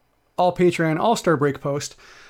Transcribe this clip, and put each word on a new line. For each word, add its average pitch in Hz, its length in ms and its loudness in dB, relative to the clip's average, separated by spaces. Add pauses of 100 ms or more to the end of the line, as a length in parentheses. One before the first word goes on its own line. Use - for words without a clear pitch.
(360)
all 180 180 2
Patreon 170 440 2
All-Star 185 380 2
Break 139 240 -2
post, 143 360 -8 (340)